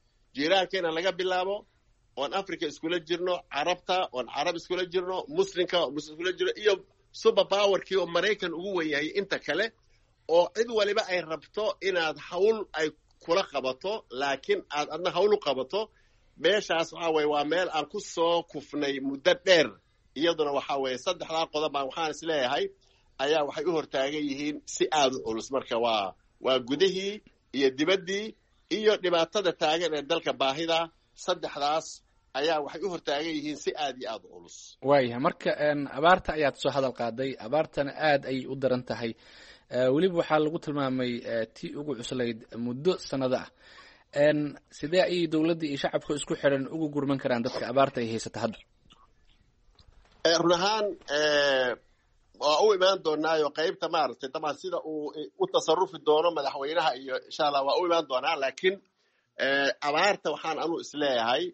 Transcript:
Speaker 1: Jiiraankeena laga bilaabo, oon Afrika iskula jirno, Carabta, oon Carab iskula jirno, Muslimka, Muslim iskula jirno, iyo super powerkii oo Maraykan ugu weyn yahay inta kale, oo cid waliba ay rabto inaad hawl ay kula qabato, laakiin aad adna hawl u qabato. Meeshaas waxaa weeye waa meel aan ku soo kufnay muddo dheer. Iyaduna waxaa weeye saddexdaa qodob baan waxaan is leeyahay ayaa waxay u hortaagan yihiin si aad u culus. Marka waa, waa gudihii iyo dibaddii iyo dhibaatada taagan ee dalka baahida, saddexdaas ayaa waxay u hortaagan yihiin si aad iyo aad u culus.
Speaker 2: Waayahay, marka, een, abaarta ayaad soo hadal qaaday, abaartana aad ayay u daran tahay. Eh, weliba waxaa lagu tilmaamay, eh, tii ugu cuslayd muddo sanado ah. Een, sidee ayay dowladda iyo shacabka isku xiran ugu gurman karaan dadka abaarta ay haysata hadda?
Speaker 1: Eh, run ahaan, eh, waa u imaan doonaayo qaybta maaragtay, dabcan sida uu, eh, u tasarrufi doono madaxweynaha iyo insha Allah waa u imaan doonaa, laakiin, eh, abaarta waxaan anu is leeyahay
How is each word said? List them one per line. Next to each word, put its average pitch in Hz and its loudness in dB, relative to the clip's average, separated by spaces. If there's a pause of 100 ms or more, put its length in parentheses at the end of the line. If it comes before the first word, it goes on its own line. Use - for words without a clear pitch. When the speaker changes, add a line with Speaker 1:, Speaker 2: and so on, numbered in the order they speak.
(360)
Speaker 1:
Jiiraankeena 180 0
laga 175 -2
bilaabo, 185 -2 (600)
oon 139 -2
Afrika 170 -4
iskula 165 -4
jirno, 175 -2 (100)
Carabta, 175 -2 (120)
oon 123 -6
Carab 151 -2
iskula 180 -4
jirno, 180 -2
Muslimka, 175 0
Muslim 151 -6
iskula 170 -4
jirno, 180 -2
iyo 208 2 (420)
super 202 4
powerkii 196 2
oo 180 2
Maraykan 175 0
ugu 180 -6
weyn 160 0
yahay 147 0
inta 190 -2
kale, 165 0 (640)
oo 170 6
cid 233 -2
waliba 208 2
ay 180 0
rabto - -6 (120)
inaad 165 -2
hawl 196 0 (120)
ay 156 -2 (340)
kula 185 2
qabato, 131 -4 (140)
laakiin 139 -2
aad 147 -2
adna 170 -2
hawl 185 4
u 202 4
qabato. 139 -2 (560)
Meeshaas 165 2
waxaa 165 -2
weeye 151 4
waa 147 2
meel 170 0
aan 147 -2
ku 208 -8
soo 170 0
kufnay 147 -4
muddo 139 2 (100)
dheer. 170 6 (480)
Iyaduna 156 0
waxaa 139 -2
weeye 131 -2
saddexdaa 160 -4
qodob 151 -2
baan 139 -2
waxaan 156 -4
is 147 -10
leeyahay 151 0 (540)
ayaa 147 2
waxay 147 -4
u 180 0
hortaagan 147 -2
yihiin 147 -4
si - -2
aad 139 4
u 127 -8
culus. 110 -4
Marka 127 -4
waa, 113 0 (340)
waa 131 2
gudihii 185 0 (400)
iyo - 4
dibaddii 185 0 (460)
iyo 214 4
dhibaatada 175 0
taagan 160 0
ee 147 -4
dalka 156 -2
baahida, 147 0 (400)
saddexdaas 151 -2 (480)
ayaa 151 0
waxay 156 -8
u 202 -4
hortaagan 156 -4
yihiin 151 -6
si - -6
aad 143 -4
iyo 110 -8
aad 107 -8
u - -20
culus. 85 -20 (240)
Speaker 2:
Waayahay, 131 2
marka, 170 0
een, 147 2
abaarta 170 4
ayaad 151 0
soo - -2
hadal 131 0
qaaday, 120 -4
abaartana 139 -2
aad 147 2
ayay 131 -4
u 135 -8
daran 127 0
tahay. 117 -6 (540)
Eh, 123 0
weliba 170 2
waxaa 156 2
lagu 156 0
tilmaamay, 131 -2
eh, 113 -4
tii - -12
ugu 147 -6
cuslayd 120 -4 (140)
muddo 123 -2
sanado 131 -2
ah. - -4 (640)
Een, 147 4 (280)
sidee 165 0
ayay 175 0
dowladda 160 0
iyo 139 -4
shacabka 160 -2
isku 147 -4
xiran 139 2
ugu 160 -4
gurman 139 -2
karaan 127 -2
dadka 120 -4
abaarta 135 2
ay 117 -2
haysata 113 -6
hadda? 113 -4 (1700)
Speaker 1:
Eh, 165 4
run 170 4
ahaan, 208 2 (200)
eh, 143 2 (720)
waa 147 4
u 214 6
imaan 185 4
doonaayo 156 2
qaybta 165 -2
maaragtay, 139 -2
dabcan 156 -4
sida 180 -6
uu, 156 -8
eh, 151 -12
u - -2
tasarrufi 165 2
doono 156 4
madaxweynaha 147 -2
iyo 131 -6
insha - -4
Allah 143 2
waa 135 2
u 180 2
imaan 170 2
doonaa, 131 0
laakiin, 151 0 (600)
eh, 139 2
abaarta 175 2
waxaan 147 -4
anu 156 -2
is - -12
leeyahay 135 2 (100)